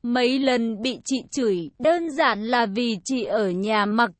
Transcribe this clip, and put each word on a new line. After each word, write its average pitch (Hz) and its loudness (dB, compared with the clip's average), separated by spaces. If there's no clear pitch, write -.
mấy 247 2
lần 233 0
bị 247 -2
chị 262 -2
chửi, 190 0
đơn 330 2
giản 254 0
là 240 2
vì 226 -2
chị 254 -2
ở 208 0
nhà 202 0
mặc 214 0